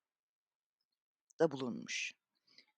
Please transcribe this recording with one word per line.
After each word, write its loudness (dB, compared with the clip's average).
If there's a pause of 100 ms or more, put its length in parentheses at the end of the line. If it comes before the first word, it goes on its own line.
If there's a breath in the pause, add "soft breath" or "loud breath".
(1400)
da 6
bulunmuş. -4 (640 soft breath)